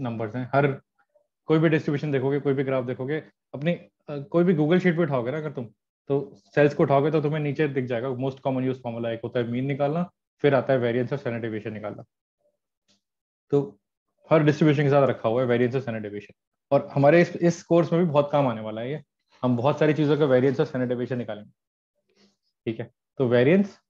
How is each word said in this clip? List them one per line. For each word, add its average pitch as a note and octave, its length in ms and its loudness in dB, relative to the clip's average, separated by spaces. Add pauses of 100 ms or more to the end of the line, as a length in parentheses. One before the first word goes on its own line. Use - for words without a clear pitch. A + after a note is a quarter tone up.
numbers A2+ 340 -6
हैं। B2+ 200 -8
हर C#3 180 2 (760)
कोई D#3+ 100 4
भी D#3+ 100 4
distribution D3+ 440 -2
देखोगे, C3+ 280 0
कोई C#3 140 0
भी C3+ 100 -2
graph C3 200 -2
देखोगे, C3 340 -6 (360)
अपनी, D3+ 180 -2
अ, - 460 -12 (120)
कोई E3+ 140 2
भी F#3 100 4
Google D3+ 260 2
sheet F3+ 160 0
पे F3 60 0
उठाओगे C3 280 -2
ना D#3 80 -6
अगर D3+ 140 -8
तुम, B2+ 140 -10 (440)
तो C#3 240 -4 (200)
cells C#3+ 200 4
को F3 80 0
उठाओगे C#3 280 4
तो D#3 100 2
तुम्हें D3+ 200 -2
नीचे D3 280 -2
दिख C3+ 160 -4
जाएगा B2 240 -4
most C3+ 320 -6
common C3 300 -2
use B2+ 100 -6
formula, A#2 260 -8
एक A2+ 180 -6
होता B2 160 -4
है A2+ 60 -2
mean B2 200 -4
निकालना, C#3+ 440 -4 (340)
फिर C#3 100 4
आता C3+ 180 2
है C3 60 4
variance A#2+ 340 -2
और C#3+ 60 -4
स्टैंडर्ड A#2 240 -6
डेविएशन A2 300 -8
निकालना। G#2 320 -12 (1500)
तो - 260 -2 (520)
हर D#3 120 4
distribution D3+ 400 2
के C#3 80 2
साथ C#3 180 4
रखा A#2 200 -2
हुआ A#2 120 0
है C3 80 0
वेरिएंस A#2+ 260 2
और C3+ 60 -4
स्टैंडर्ड A2 220 -8
डेविएशन। G#2 320 -12 (360)
और C#3 240 2
हमारे D3 280 6
इस, E3+ 140 -2
इस E3+ 260 0
course E3 300 2
में E3+ 120 2
भी E3 60 0
बहुत C#3+ 220 2
काम C#3+ 160 2
आने A2+ 120 -4
वाला A2 200 -10
है B2 100 -8
ये, D3 120 -8 (400)
हम B2+ 140 2
बहुत C#3+ 220 0
सारी D#3 160 2
चीज़ों D3+ 240 2
का D#3 60 2
variance C3 360 4
और C#3+ 60 0
स्टैंडर्ड B2+ 240 -4
डेविएशन B2 280 -4
निकालेंगे, G#2 320 -10 (1160)
ठीक A2+ 140 -4
है। A#2 100 -14 (280)
तो C3+ 100 2
variance, C#3+ 500 4 (120)